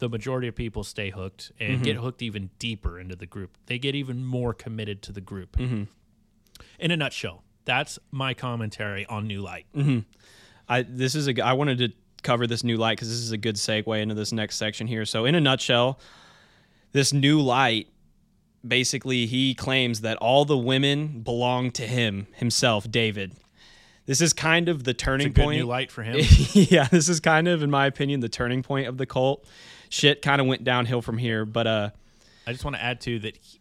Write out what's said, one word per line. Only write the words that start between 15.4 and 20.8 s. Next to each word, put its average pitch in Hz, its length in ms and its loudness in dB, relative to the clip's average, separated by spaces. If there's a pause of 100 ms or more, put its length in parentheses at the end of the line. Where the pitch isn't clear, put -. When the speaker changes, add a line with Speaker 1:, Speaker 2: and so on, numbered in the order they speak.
Speaker 2:
nutshell, 131 600 2 (880)
this 139 220 2
New 143 280 4
Light, 123 460 2 (800)
basically 123 600 0
he 127 280 0
claims 123 460 0
that 110 160 -2
all 135 280 6
the 147 140 2
women 139 640 0